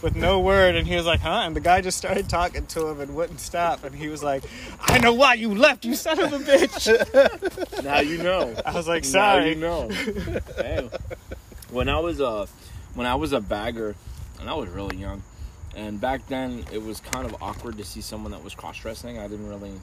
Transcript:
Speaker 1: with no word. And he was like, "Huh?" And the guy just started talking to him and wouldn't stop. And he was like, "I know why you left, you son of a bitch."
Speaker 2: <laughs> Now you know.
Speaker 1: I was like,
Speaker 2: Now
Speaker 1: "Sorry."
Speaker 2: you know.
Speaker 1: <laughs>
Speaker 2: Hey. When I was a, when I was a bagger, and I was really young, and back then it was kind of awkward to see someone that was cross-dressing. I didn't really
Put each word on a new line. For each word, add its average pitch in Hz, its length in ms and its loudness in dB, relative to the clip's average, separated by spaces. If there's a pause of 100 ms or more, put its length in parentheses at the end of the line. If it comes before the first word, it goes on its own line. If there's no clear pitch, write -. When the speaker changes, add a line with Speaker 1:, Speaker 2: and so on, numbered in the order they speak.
Speaker 1:
with 160 140 0
no 180 240 4
word. 185 340 6
And 165 140 2
he 175 80 0
was 170 100 0
like, 160 140 4
"Huh?" 190 240 0
And 160 100 -4
the 151 60 -2
guy 175 200 6
just 185 160 -2
started 190 320 -2
talking 170 400 0
to 160 200 -2
him 151 120 -6
and 143 140 -8
wouldn't 165 240 -4
stop. 170 460 -2
And 139 100 -10
he 151 140 -8
was 151 120 -8
like, 139 220 -2 (380)
"I - 180 4
know 240 140 6
why 262 220 8
you 220 200 -2
left, 262 300 6
you 233 100 0
son 320 240 0
of 311 140 2
a 285 80 -2
bitch." 285 480 4 (920)
Speaker 2:
<laughs> 294 60 -6
Now 143 160 2
you 151 180 0
know. 165 360 0 (120)
Speaker 1:
I 156 60 -4
was 165 160 -2
like, 165 160 0
Speaker 2:
Now 135 60 -2
Speaker 1:
"Sorry." 190 400 6
Speaker 2:
you 156 60 0
know. 156 320 -2
Speaker 1:
<laughs> 202 680 -6
Speaker 2:
Hey. 131 320 -4 (840)
When 127 180 0
I 147 120 2
was 165 200 -2
a, 107 260 0 (480)
when 123 120 -4
I 123 80 2
was 143 180 -2
a 123 80 2
bagger, 107 540 -4 (460)
and 113 100 -8
I 151 40 -4
was 123 160 -6
really 95 260 -8
young, 98 260 -10 (540)
and 107 240 -10
back 127 260 -4
then 127 460 -6
it 107 100 -6
was 107 180 -10
kind 127 260 -8
of - 160 -10
awkward 104 360 -8
to 101 60 -10
see - 160 -12
someone 107 320 -10
that 85 100 -14
was 98 120 -14
cross-dressing. 113 640 -12
I 101 100 -10
didn't 107 200 -10
really 101 240 -12 (100)